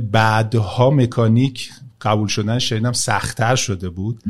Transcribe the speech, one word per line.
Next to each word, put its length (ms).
بعدها 800
مکانیک 800
قبول 260
شدن 320
شنیدم 320
سخت‌تر 640
شده 340
بود. 400